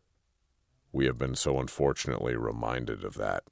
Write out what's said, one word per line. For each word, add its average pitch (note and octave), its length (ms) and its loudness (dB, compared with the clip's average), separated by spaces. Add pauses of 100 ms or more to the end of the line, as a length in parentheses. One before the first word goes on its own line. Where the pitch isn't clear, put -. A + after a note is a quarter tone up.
(920)
we C2+ 140 4
have B1+ 120 2
been C2 160 0
so C2+ 240 2
unfortunately B1+ 760 0
reminded A1+ 680 -2
of G1+ 100 -8
that G1+ 380 -2